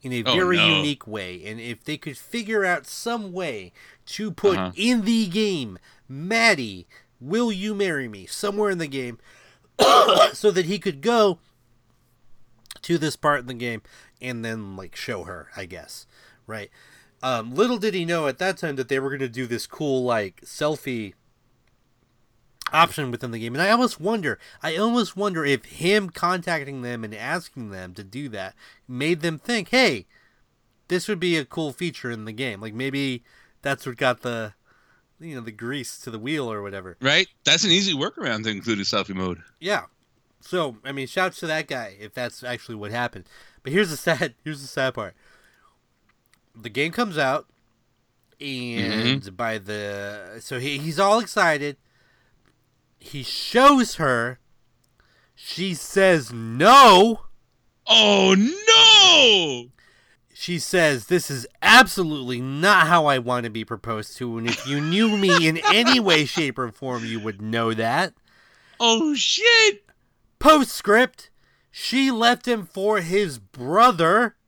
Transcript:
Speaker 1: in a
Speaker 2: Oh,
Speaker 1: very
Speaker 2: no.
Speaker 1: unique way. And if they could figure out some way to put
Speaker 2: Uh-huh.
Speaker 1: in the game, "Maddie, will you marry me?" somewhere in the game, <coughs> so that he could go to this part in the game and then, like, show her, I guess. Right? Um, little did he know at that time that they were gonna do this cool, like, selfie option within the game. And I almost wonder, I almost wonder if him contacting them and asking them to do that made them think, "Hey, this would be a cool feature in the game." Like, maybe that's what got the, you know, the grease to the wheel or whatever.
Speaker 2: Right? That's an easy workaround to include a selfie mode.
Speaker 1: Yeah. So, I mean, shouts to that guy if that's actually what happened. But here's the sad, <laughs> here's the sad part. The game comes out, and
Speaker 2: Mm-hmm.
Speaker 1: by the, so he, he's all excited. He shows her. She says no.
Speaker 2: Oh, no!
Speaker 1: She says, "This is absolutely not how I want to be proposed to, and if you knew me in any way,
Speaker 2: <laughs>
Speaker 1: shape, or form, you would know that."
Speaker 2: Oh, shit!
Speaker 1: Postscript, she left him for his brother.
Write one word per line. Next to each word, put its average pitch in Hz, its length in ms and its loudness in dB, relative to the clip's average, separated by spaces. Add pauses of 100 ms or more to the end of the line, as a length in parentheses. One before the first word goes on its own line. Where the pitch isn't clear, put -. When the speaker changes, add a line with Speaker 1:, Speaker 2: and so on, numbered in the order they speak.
Speaker 1:
in 131 140 -10
a 120 100 -4
Speaker 2:
Oh, 127 100 2
Speaker 1:
very 180 220 2
Speaker 2:
no. 101 220 4
Speaker 1:
unique 143 280 -4
way. 92 380 -10
And 110 160 -12
if 117 240 -12
they 151 140 -8
could 143 180 -14
figure 214 480 -4
out 175 220 -2
some 226 460 -8
way 131 400 -8 (340)
to 214 260 -8
put 196 240 2
Speaker 2:
Uh-huh. 92 180 -4
Speaker 1:
in 233 300 0
the 226 240 2
game, 170 500 -2 (300)
"Maddie, 147 760 -2 (340)
will 220 320 -2
you 202 220 -6
marry 165 340 -2
me?" 98 160 -16
somewhere 208 460 -4
in 185 80 -2
the 165 100 -4
game, 127 300 -8 (600)
<coughs> - 540 6
so - 180 2
that 180 140 0
he 185 140 -4
could 147 240 -6
go 214 380 2 (1400)
to 170 160 -2
this 156 200 -4
part 147 240 0
in 123 80 -16
the 131 60 -10
game 117 280 -6 (380)
and 120 240 -10
then, 110 320 -8
like, 92 200 -16
show 101 280 -10
her, 85 320 -16
I 98 100 -10
guess. 85 400 -18 (400)
Right? 107 240 -14 (520)
Um, 120 320 -4
little 240 240 2
did 208 160 -2
he 180 100 -2
know 165 220 -2
at 135 120 -4
that 185 180 -2
time 151 200 -6
that 131 120 -6
they 135 100 0
were 135 120 -4
gonna 135 180 -6
do 123 180 -8
this 113 200 -6
cool, 135 380 -4
like, 110 380 -2
selfie 131 720 -6 (1600)
option 156 380 2
within 120 200 -8
the 113 80 -10
game. 117 160 -8
And 147 80 -2
I 196 80 2
almost 240 300 0
wonder, 170 380 -4 (240)
I 160 140 -6
almost 226 400 -2
wonder 185 280 -4
if 139 200 0
him 190 460 -2
contacting 160 720 -4
them 120 220 -8
and 107 100 -12
asking 123 560 -10
them 92 240 -14
to 104 100 -16
do 123 260 -12
that 98 240 -12 (340)
made 147 320 -4
them 160 180 -6
think, 233 320 -6
"Hey, 190 360 0 (840)
this 180 200 -4
would 202 120 -4
be 175 160 0
a 147 80 -2
cool 147 280 -6
feature 156 380 -8
in 110 140 -10
the 110 80 -12
game." 110 280 -8
Like, 110 140 -12
maybe 135 480 -4 (400)
that's 139 240 -6
what 123 100 -10
got 123 260 -2
the, 113 320 -8 (680)
you 160 140 -16
know, 127 80 -12
the 113 100 -14
grease 117 480 -10
to - 100 -14
the 113 80 -12
wheel 131 320 -6
or 107 120 -8
whatever. 95 380 -12
Speaker 2:
Right? 151 280 0 (160)
That's 156 200 2
an 202 60 0
easy 190 240 2
workaround 135 500 -6
to 113 60 -4
include 101 300 -4
a - 40 -4
selfie 98 300 -4
mode. 92 280 -6 (180)
Speaker 1:
Yeah. 170 240 -6 (560)
So, 151 440 -6
I 135 80 -10
mean, 135 140 -8
shouts 185 340 -4
to 175 60 -10
that 156 220 -6
guy 113 300 -10
if 104 140 -16
that's 120 300 -10
actually 123 320 -10
what 104 160 -10
happened. 117 340 -6 (380)
But 131 100 -8
here's 190 160 2
the 156 80 -10
sad, 156 420 -2
<laughs> - 60 -20
here's 151 160 -10
the 139 60 -18
sad 131 260 -4
part. 101 220 -10 (1400)
The 110 140 -16
game 139 240 -4
comes 214 240 -4
out, 131 300 -2 (920)
and 123 840 -4
Speaker 2:
Mm-hmm. 98 120 -16
Speaker 1:
by 110 240 -6
the, 101 840 -10
so 127 180 -10
he, 143 200 -6
he's 151 200 -6
all 202 200 4
excited. 156 600 0 (1200)
He - 240 -14
shows 254 760 4
her. 123 420 -2 (960)
She 185 400 -8
says 165 580 2
no. 190 880 8 (640)
Speaker 2:
Oh, 202 500 6
no! 294 1300 6 (600)
Speaker 1:
She - 260 -8
says, 151 480 0
"This 175 240 0
is 131 160 -8 (160)
absolutely 156 800 4
not 160 460 2
how 160 200 4
I 139 120 4
want 123 260 -2
to 117 60 -6
be 110 140 -8
proposed 107 540 -8
to, 117 200 -6
and 117 100 -4
if 113 180 -6
you 143 140 -4
knew 208 360 0
me 180 320 4
in 160 100 0 (140)
any 240 280 4
way, 170 240 4
Speaker 2:
<laughs> - 20 -6
Speaker 1:
shape, 143 320 -4
or 123 120 -4
form, 123 340 -8
you 113 160 -8
would 104 220 -10
know 113 320 -2
that." 127 400 -2 (640)
Speaker 2:
Oh, 233 340 2
shit! 427 720 4 (540)
Speaker 1:
Postscript, - 920 4 (400)
she 269 400 0
left 240 380 2
him 220 180 -2
for 202 340 0
his 170 380 -2
brother. 175 1000 2 (120)